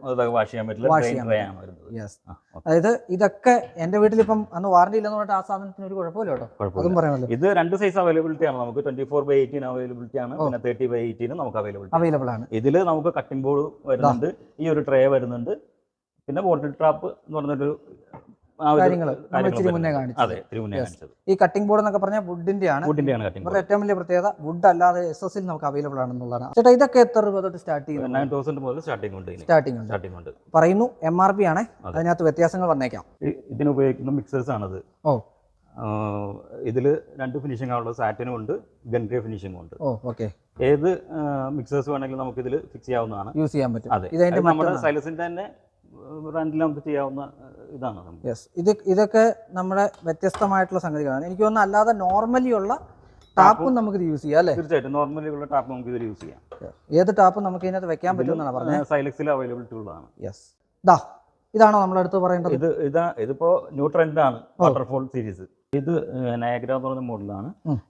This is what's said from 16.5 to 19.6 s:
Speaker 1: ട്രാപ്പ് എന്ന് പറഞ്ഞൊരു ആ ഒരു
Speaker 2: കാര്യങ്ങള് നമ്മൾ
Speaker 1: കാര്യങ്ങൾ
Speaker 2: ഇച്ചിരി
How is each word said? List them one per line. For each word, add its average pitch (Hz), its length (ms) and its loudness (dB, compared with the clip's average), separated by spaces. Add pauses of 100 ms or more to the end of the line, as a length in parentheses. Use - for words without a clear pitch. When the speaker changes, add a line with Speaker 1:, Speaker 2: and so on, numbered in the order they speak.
Speaker 1:
ട്രാപ്പ് 156 360 0
എന്ന് - 320 -10
പറഞ്ഞൊരു 143 420 -4 (800)
ആ 151 120 4
ഒരു 151 80 6
Speaker 2:
കാര്യങ്ങള് 175 300 4
നമ്മൾ - 220 -8
Speaker 1:
കാര്യങ്ങൾ 131 180 2
Speaker 2:
ഇച്ചിരി 180 220 2